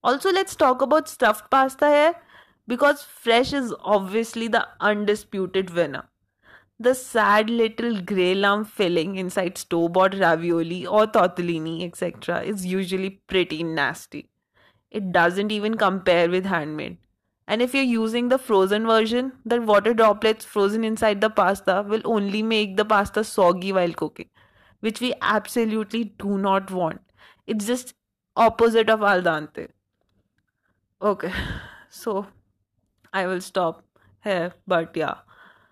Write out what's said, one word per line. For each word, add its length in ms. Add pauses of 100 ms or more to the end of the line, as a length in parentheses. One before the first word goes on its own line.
Also, 300
let's 240
talk 240
about 280
stuffed 420
pasta 380
here, 260 (520)
because 360
fresh 500
is 280
obviously 680
the 180 (140)
undisputed 960
winner. 340 (720)
The 160
sad 520
little 520
grey 340
lump 320
filling 480
inside 420
store-bought 640
ravioli 680
or 220
tortellini, 800
et 80
cetera, 480
is 240
usually 600
pretty 340
nasty. 680 (600)
It 220
doesn't 400
even 240
compare 520
with 180
handmade. 500 (520)
And 120
if 140
you're 80
using 460
the 100
frozen 480
version, 460 (120)
the 160
water 320
droplets 520
frozen 400
inside 360
the 100
pasta 560
will 180
only 380
make 340
the 80
pasta 400
soggy 480
while 200
cooking, 360 (520)
which 200
we 200
absolutely 840
do 340
not 320
want. 300 (460)
It's 200
just 280 (420)
opposite 520
of 140
al 200
dente. 460 (1300)
Okay, 320 (280)
<sighs> 300
so 360 (840)
I 140
will 140
stop 420 (400)
here, 320 (120)
but 300
yeah, 200 (560)